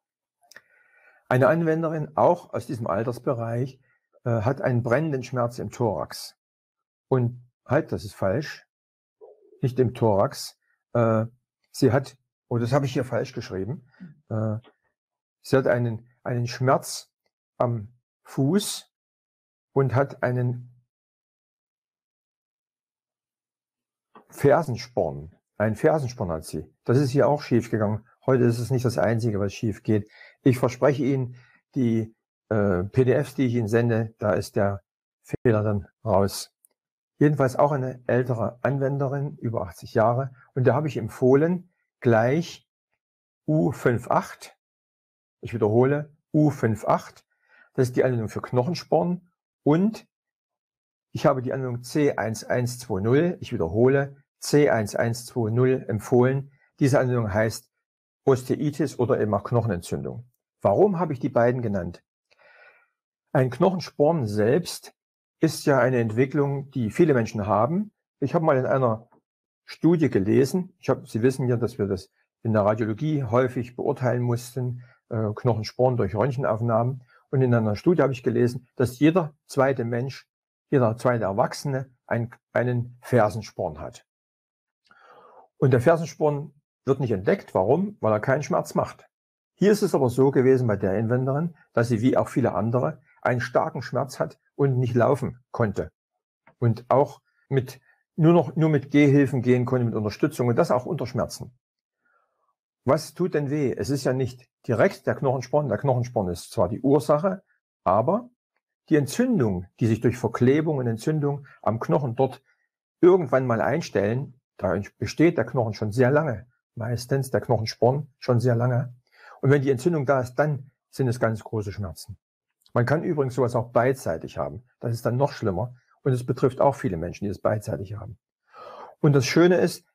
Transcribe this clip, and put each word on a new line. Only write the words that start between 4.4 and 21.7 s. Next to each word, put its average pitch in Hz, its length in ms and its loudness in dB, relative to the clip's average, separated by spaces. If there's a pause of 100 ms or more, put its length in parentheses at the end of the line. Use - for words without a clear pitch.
einen 120 220 0
brennenden 131 400 0
Schmerz 120 360 -6
im 104 120 -10
Thorax. - 640 -6 (720)
Und 123 340 -2 (240)
halt, 160 260 -2
das 98 140 -6
ist 101 80 -14
falsch, - 540 -4 (920)
nicht 123 180 -2
im 117 140 0
Thorax. 110 640 -2 (360)
Äh, 113 320 2 (460)
sie 127 200 2
hat, 131 260 -2 (300)
oh, 123 100 -2
das 117 160 -2
habe 143 120 0
ich 123 80 -6
hier 127 120 -4
falsch 123 260 -6
geschrieben, 107 540 -10 (440)
äh, 110 280 -4 (840)
Sie - 160 2
hat 135 100 2
einen, 120 400 0 (160)
einen 120 240 -4
Schmerz 131 640 -2 (460)
am 117 320 -2 (340)
Fuß - 680 -2 (840)
und 135 220 0
hat 139 280 -2
einen 123 460 -2 (3500)